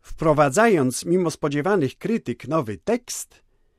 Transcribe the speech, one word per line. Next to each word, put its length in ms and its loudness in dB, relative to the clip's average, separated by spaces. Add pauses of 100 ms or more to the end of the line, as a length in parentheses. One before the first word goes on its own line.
Wprowadzając 1040 2
mimo 260 0
spodziewanych 680 -2
krytyk 500 -6
nowy 300 -4
tekst, 640 -6 (360)